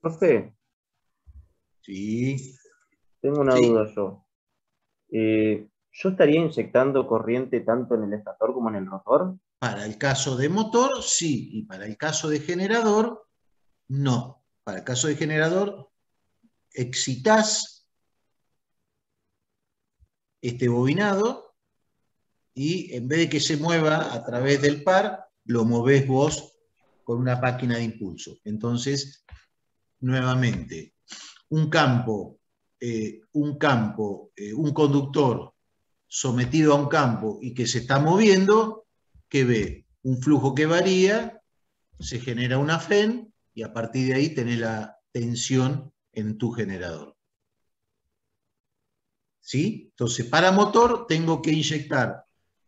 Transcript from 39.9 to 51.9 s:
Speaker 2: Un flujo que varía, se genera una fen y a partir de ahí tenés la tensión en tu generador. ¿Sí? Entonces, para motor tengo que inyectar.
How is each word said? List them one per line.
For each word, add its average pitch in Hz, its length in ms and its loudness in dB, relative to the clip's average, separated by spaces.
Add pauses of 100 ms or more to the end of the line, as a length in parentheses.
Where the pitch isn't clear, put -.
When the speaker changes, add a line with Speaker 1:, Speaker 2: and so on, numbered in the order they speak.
Speaker 2:
Un 127 180 -2
flujo 139 340 2
que 151 120 2
varía, 190 760 2 (600)
se - 180 -8
genera 123 400 -2
una 156 220 2
fen 208 520 0 (220)
y 113 80 -10
a 110 100 -12
partir 120 360 -2
de 131 60 2
ahí 147 200 0
tenés 120 240 -2
la 110 400 -6 (140)
tensión 127 800 -2 (200)
en 107 240 -6
tu 113 140 -2
generador. 85 640 -8 (2250)
¿Sí? 175 500 -4
Entonces, 120 360 -4
para 170 260 4
motor 226 540 4
tengo 160 360 0
que 160 100 0
inyectar. 143 720 -2 (440)